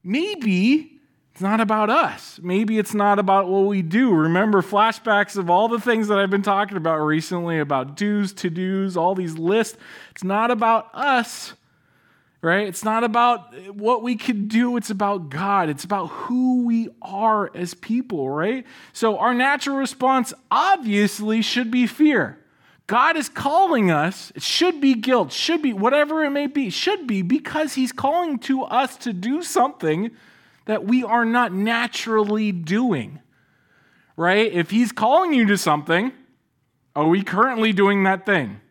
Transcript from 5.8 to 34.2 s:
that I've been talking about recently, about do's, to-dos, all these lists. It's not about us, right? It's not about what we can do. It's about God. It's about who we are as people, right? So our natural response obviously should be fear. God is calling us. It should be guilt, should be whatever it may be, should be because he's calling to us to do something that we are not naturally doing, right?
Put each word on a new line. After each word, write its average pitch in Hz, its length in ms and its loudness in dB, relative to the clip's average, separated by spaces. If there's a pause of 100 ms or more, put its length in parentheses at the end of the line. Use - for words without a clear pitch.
that 202 80 4
I've 196 140 2
been 202 100 2
talking 202 340 0
about 160 220 0
recently, 160 640 -2
about 143 360 -2
do's, 202 380 -2
to-dos, 185 640 -4
all 180 180 0
these 165 220 -6
lists. 208 400 -2 (340)
It's - 120 -14
not 214 280 0
about 226 420 0
us, 254 600 -4 (880)
right? 190 260 0
It's 180 160 -10
not 226 220 0
about 233 500 0 (180)
what 220 300 0
we 247 120 -2
can 214 340 -4
do. 240 260 2
It's 226 140 -4
about 202 400 -2
God. 180 400 0
It's 147 160 -8
about 185 220 -4
who 247 580 0
we 233 240 0 (120)
are 208 540 0
as 175 180 -8
people, 220 560 -4
right? 202 360 -2 (260)
So 220 260 0
our 233 160 2
natural 269 440 0
response 262 560 0 (180)
obviously 220 920 0
should 233 300 -2
be 247 160 2
fear. 262 500 2 (480)
God 277 300 2
is 302 140 -4
calling 285 640 2
us. 160 440 -2
It 135 60 -12
should 330 400 0
be 269 140 4
guilt, 220 360 0
should 320 300 -2
be 277 100 0
whatever 294 520 0
it 285 80 -2
may 285 160 -2
be, 277 240 -2
should 370 360 -4
be 196 140 -2
because 302 540 -2
he's 262 160 -2
calling 311 480 -2
to 262 240 -4
us 254 340 -2
to 240 160 -8
do 247 300 -4
something 233 680 -2 (540)
that 214 200 -4
we 247 180 2
are 233 220 2
not 233 280 0
naturally 220 1000 0
doing, 170 680 -2 (960)
right? 190 360 2